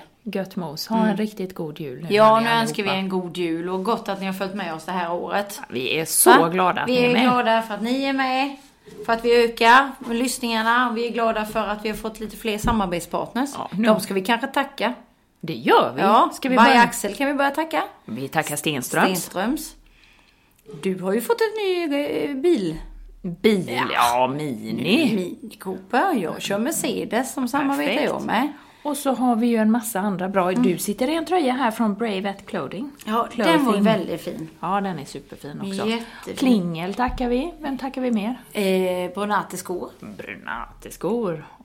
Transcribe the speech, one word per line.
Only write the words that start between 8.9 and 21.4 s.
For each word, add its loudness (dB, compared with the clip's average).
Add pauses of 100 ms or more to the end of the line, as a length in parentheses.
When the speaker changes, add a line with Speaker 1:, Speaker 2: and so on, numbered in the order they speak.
Speaker 2:
för 0
att -2
vi 6
ökar 6
med -4
lyssningarna. 0
Vi -2
är -4
glada 0
för -4
att -4
vi -2
har -4
fått -8
lite -12
fler -4
samarbetspartners. -2
Speaker 1:
Ja, -8
nu. 0
Speaker 2:
De 6
ska -6
vi 0
kanske 0
tacka. -2 (460)
Speaker 1:
Det -8
gör 4
vi. -2
Speaker 2:
Ja, 6
Speaker 1:
Ska -4
vi 2
Speaker 2:
Varg 10
Speaker 1:
börja? 8
Speaker 2:
Axel 0
kan 0
vi 0
börja 2
tacka. -2 (220)
Speaker 1:
Vi -6
tackar 0
Stenströms. 0
Speaker 2:
Stenströms. -4 (1040)
Du -2
har -2
ju 0
fått 0